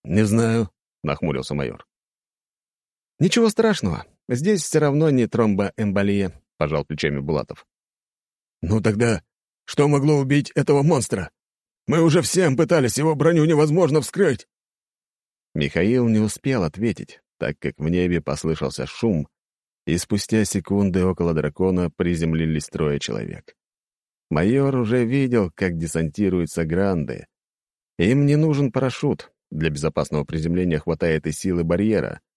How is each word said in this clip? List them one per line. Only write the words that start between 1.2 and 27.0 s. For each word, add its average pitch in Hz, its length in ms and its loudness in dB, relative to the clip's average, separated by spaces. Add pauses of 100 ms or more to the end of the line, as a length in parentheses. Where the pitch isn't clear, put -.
майор. 67 320 -8 (1300)
«Ничего 220 300 4
страшного. 208 560 0 (220)
Здесь 160 360 0
всё - 160 0
равно 151 300 2
не 123 180 4
тромбоэмболия», 101 1040 0 (240)
пожал 76 280 -2
плечами 76 340 -2
Булатов. 71 460 -6 (960)
«Ну 107 200 0
тогда 107 420 0 (420)
что 143 220 0
могло 147 300 2
убить 139 340 0
этого 143 320 2
монстра? 123 480 0 (560)
Мы 160 140 2
уже 165 200 4
всем 160 360 2
пытались, 151 400 2
его 156 180 0
броню 156 300 4
невозможно 156 560 2
вскрыть!» 160 460 -2 (1040)
Михаил 95 560 0
не 110 100 2
успел 107 440 -2
ответить, 92 580 -6 (160)
так 71 220 -6
как 67 180 -6
в 73 100 -4
небе 87 340 0
послышался 73 640 -4
шум, 87 420 -2 (580)
и 80 120 0
спустя 107 480 -2
секунды 95 600 0
около 85 280 0
дракона 87 560 0
приземлились 80 800 -2
трое 76 320 -2
человек. 52 560 -10 (760)
Майор 131 460 2
уже 123 300 0
видел, 120 480 0
как 90 240 -2
десантируются 82 880 -2
гранды. 80 600 -2 (720)